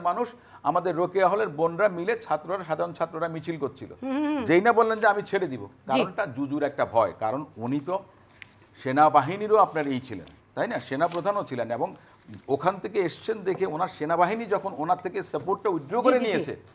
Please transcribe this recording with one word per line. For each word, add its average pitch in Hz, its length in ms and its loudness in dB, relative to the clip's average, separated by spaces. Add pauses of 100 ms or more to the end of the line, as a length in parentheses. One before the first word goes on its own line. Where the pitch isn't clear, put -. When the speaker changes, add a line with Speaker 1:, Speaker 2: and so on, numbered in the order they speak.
Speaker 1:
মানুষ 220 200 0 (360)
আমাদের 170 320 0
রোকেয়া 180 360 2
হলের 208 180 0
বোনরা 165 380 2
মিলে, 180 260 -2 (120)
ছাত্ররা, 170 380 -4
সাধারণ 160 300 -4
ছাত্ররা 165 340 -4
মিছিল 165 360 -6
করছিল। - 280 -8 (100)
Speaker 2:
হুম, 269 220 -4
হুম। 294 220 -2
Speaker 1:
যেই 175 160 6
না 233 120 6
বললেন 220 260 4
যে 214 80 4
আমি 202 220 2
ছেড়ে 190 180 -2
দিব, 120 180 -8
Speaker 2:
জি। - 340 -2
Speaker 1:
কারণটা 185 240 -2 (120)
জুজুর 143 280 -4
একটা 143 300 0
ভয়, 104 260 4
কারণ 123 260 -4 (120)
উনি 123 220 -2
তো 180 160 -6 (880)
সেনাবাহিনীরও 151 720 6
আপনার 156 300 4
এই 127 200 -2
ছিলেন, 92 200 -12 (280)
তাই 135 120 -2
না, 233 120 -4
সেনাপ্রধানও 170 680 -2
ছিলেন, 120 220 -4
এবং 143 180 -2 (580)
ওখান 139 360 2
থেকে 214 160 -6
এসছেন 190 380 -2 (100)
দেখে 190 180 0
ওনার 170 320 -4
সেনাবাহিনী 175 480 2
যখন 190 320 -2
ওনার 175 280 0
থেকে 190 140 -6 (120)
সাপোর্টটা 165 380 -2
উইথড্র 160 280 -4
Speaker 2:
জি, 247 80 2
Speaker 1:
করে 254 140 4
Speaker 2:
জি, 240 60 -2
জি। - 0 -
Speaker 1:
নিয়েছে, 160 280 -2 (220)